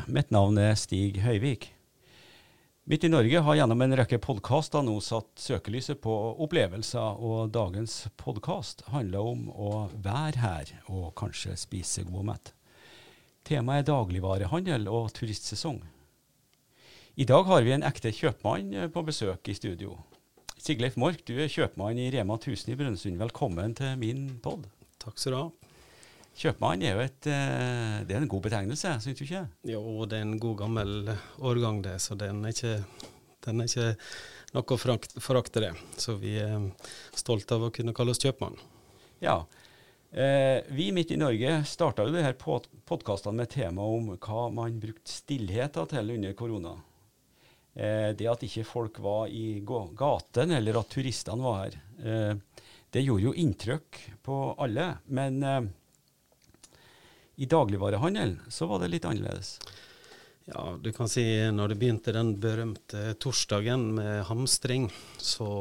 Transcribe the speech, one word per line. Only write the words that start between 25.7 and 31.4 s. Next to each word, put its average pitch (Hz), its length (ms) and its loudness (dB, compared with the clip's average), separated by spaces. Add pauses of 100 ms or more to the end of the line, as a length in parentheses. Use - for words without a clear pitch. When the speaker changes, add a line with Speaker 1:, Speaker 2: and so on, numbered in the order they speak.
Speaker 1:
Kjøpmann 156 480 2
er 113 140 2
jo 104 60 2
et, 139 260 -4
eh, 123 800 0
det 95 80 0
er 127 80 2
en 151 40 2
god 95 140 0
betegnelse, 110 580 -2
synes 127 200 -6
du 139 40 -8
ikke? 170 240 -4 (220)
Speaker 2:
Jo, 110 360 -2
det 110 120 -2
er 107 60 -2
en 110 160 -2
god 113 180 0
gammel 104 580 -2 (220)
årgang 117 460 2